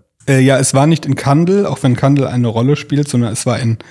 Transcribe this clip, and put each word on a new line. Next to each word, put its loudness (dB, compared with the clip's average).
Äh, 2
ja, 4
es -2
war 4
nicht 0
in -2
Kandel, 0
auch -4
wenn 2
Kandel 2
eine -2
Rolle 0
spielt, -4
sondern -2
es -6
war -2
in -2